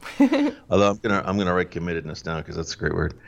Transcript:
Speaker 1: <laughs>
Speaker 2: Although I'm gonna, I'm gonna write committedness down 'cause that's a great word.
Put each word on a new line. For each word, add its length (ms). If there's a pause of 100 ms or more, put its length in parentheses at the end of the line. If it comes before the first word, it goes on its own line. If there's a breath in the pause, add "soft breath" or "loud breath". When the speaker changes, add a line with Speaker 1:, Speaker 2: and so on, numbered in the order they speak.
(180)
Speaker 1:
<laughs> 520
Speaker 2:
Although 200
I'm 80
gonna, 260
I'm 140
gonna 160
write 160
committedness 520
down 200
'cause 140
that's 180
a 40
great 160
word. 200 (140 loud breath)